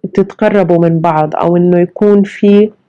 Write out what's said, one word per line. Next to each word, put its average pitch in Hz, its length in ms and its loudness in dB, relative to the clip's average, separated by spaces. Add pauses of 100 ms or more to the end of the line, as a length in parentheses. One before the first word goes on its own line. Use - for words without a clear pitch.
(140)
تتقربوا 190 760 0
من 165 100 0
بعض، 156 360 -2
أو 175 220 0
إنه 175 220 2
يكون 208 440 0
في 202 480 0 (180)